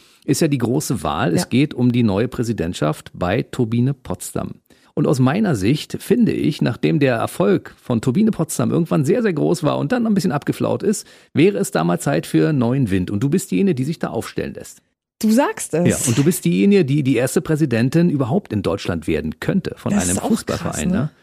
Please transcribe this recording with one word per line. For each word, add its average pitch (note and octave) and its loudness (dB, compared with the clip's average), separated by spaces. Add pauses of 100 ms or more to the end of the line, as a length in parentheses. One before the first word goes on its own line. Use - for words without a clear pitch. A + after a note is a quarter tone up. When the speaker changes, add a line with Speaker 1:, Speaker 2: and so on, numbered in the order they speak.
(260)
Speaker 1:
ist - 0
ja E3 4
die C#3+ 0
große A#2 -2
Wahl. E2+ -2
Es F3+ 0
Speaker 2:
Ja. - -6
Speaker 1:
geht C#3 2
um B2 2
die B2 2
neue G#2+ 2
Präsidentschaft A2+ -4
bei F2+ 0
Turbine A#2+ 0
Potsdam. - -8 (380)
Und - 0
aus C3+ 2
meiner D3 2
Sicht G#2+ -2
finde A3 2
ich, D3 -2
nachdem D3+ 0
der C3 2
Erfolg E3 0
von A#2 -2
Turbine G3 2
Potsdam B2+ -2
irgendwann D#3+ 0
sehr, G#3 2
sehr G#3+ 0
groß D#3 -2
war C3+ 0
und C#3 -2
dann A#3+ -2
ein A3 0
bisschen F3 0
abgeflaut - -2
ist, - -2 (260)
wäre F#3+ 4
es - -4
da E3+ 0
mal E3+ 0
Zeit D#3 -2
für D#3+ 2
neuen B2+ 0
Wind. F#2 0
Und G2+ -2
du C#3+ 0
bist F#3+ -2
diejenige, F#3 2
die B2+ -2
sich D#3+ -6
da - -6
aufstellen - -8
lässt. - -18 (380)
Speaker 2:
Du G#3+ 2
sagst D4 0
es. E3+ 2
Speaker 1:
Ja, G2 4 (120)
und A#2+ 2
du C#3+ 4
bist E3+ 2
diejenige, G3 4
die C#3+ 0
die C3 2
erste C3 0
Präsidentin D3 2
überhaupt C#3 -2
in G2+ -2
Deutschland E2+ -4
werden D#2 -2
könnte - -2
von - -4
Speaker 2:
Das G3+ 0
ist - -2
Speaker 1:
einem - 0
Speaker 2:
auch - -4
Speaker 1:
Fußballverein, - -4
Speaker 2:
krass, D2+ -6
ne? - 0
Speaker 1:
ne? - 0 (140)